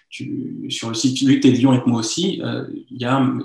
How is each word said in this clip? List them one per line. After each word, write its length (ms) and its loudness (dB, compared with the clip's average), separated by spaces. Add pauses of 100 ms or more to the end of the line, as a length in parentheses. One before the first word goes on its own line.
tu, 600 -10
sur 180 -8
le 60 -4
site 260 0
Lutte 240 4
et 80 8
Lyon 200 4
avec 140 2
moi 140 2
aussi, 420 -2
euh, 240 -6 (240)
il 80 -14
y 60 -4
a, 180 2 (220)